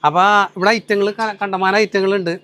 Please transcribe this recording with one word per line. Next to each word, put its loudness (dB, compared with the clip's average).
അപ്പോൾ 2
ഇവിടെ 2
ഐറ്റങ്ങൾ -2
ക-, -4
കണ്ടമാനം 0
ഐറ്റങ്ങളുണ്ട്. -2